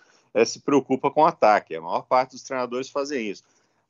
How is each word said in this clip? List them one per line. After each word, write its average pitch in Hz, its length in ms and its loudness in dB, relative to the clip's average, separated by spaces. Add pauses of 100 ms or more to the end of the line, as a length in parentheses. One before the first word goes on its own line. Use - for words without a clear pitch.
(340)
é, 113 120 4
se - 160 -6
preocupa 135 500 0
com 151 120 2
o - 20 6
ataque. 107 500 2
A 80 60 -8
maior 98 220 -6
parte 131 280 0
dos 127 120 -18
treinadores 127 460 -6
fazem 139 400 -6
isso. 87 140 -12 (460)